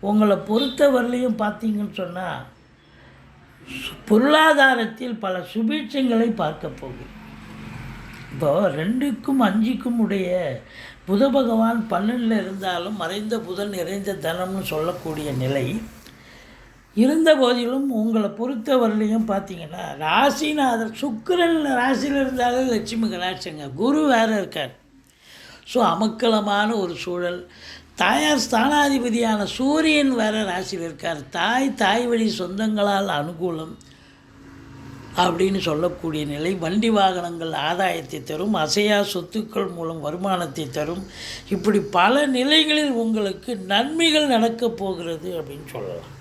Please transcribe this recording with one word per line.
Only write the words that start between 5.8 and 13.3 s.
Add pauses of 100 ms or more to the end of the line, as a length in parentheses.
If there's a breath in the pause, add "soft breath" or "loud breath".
பார்க்க
போகிறோம். (1160)
இப்போ (180)
ரெண்டுக்கும்
அஞ்சுக்கும்
உடைய (460 loud breath)
புத
பகவான்
பன்னெண்டுல
இருந்தாலும்,
மறைந்த